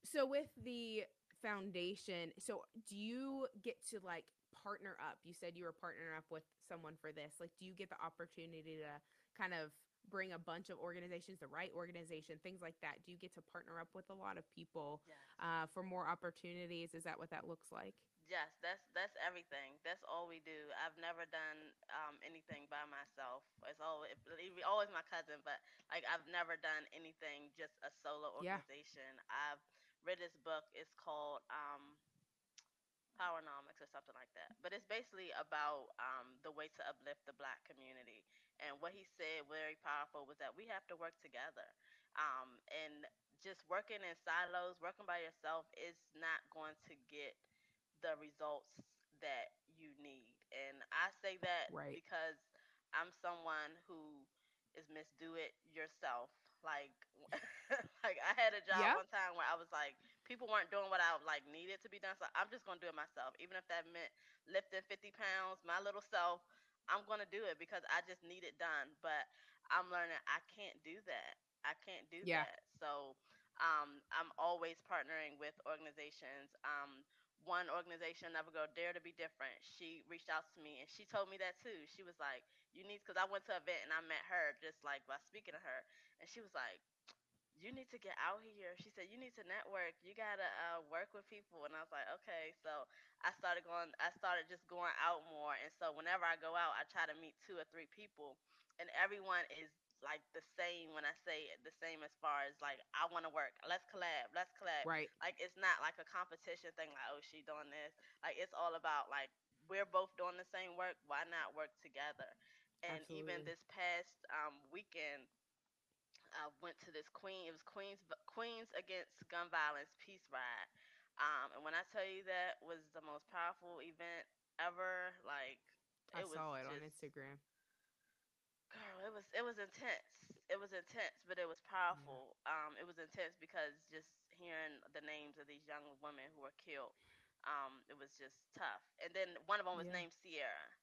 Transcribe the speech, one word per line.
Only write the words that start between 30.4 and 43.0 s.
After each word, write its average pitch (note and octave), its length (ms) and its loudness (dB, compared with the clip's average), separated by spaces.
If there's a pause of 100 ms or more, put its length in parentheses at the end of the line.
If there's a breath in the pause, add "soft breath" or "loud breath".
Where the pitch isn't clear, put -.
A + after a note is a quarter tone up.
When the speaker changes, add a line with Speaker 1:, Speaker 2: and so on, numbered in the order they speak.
Speaker 2:
book. D#3 320 0
It's D#3+ 240 -10
called, D3 480 -2
um, C#3+ 480 -4 (1200)
Powernomics D#3+ 680 -4
or C#3+ 80 -14
something C#3 240 -12
like B2+ 220 -16
that. F2 260 -12
But F3+ 140 -4
it's G#3 100 -8
basically G#3 460 -4
about, D3 640 0
um, B2+ 460 -4
the D#3 80 -4
way D3+ 160 -6
to - 180 -10
uplift C#3+ 380 -6
the C#3 80 -10
Black C3+ 320 -6
community. B2+ 580 -14 (380 loud breath)
And C#3+ 180 -4
what E3+ 140 0
he G3 240 -14
said, D#3 320 0
very D#3 320 -2
powerful, D3 480 -2
was D3 100 -14
that C3 160 -4
we A3 140 -10
have G3 240 -4
to E3+ 80 -6
work E3 180 -6
together. C3+ 480 -8 (480 loud breath)
Um, C3 540 2
and D3+ 400 -4 (340)